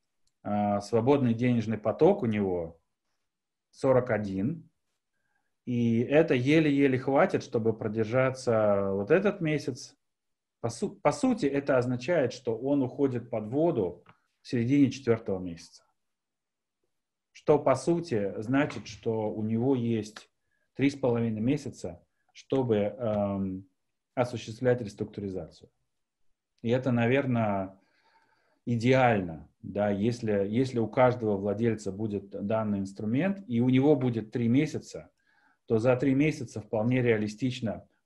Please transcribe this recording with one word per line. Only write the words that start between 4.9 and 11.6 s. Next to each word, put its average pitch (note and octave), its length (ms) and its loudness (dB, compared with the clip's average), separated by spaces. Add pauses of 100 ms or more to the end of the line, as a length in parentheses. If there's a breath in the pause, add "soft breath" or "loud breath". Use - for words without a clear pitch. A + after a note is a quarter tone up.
и A#2 340 2
это D3 340 4
еле-еле C#3 640 4
хватит, C#3+ 440 2
чтобы A2 340 0
продержаться A2 1160 0
вот G2+ 180 -2
этот F#3+ 300 2
месяц. D3+ 560 -6 (640)
По A#2 100 -4
су-, - 200 -6 (120)
по D3 100 4
сути, B3 340 0
это C#3 320 0